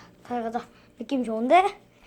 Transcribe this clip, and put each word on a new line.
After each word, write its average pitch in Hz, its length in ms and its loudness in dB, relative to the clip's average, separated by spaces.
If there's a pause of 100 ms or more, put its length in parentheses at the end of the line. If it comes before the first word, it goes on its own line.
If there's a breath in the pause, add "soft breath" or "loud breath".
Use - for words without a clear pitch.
(280)
잘 240 160 -6
가자. 226 160 -6 (400 soft breath)
느낌 247 240 -2
좋은데? 262 580 2 (260 soft breath)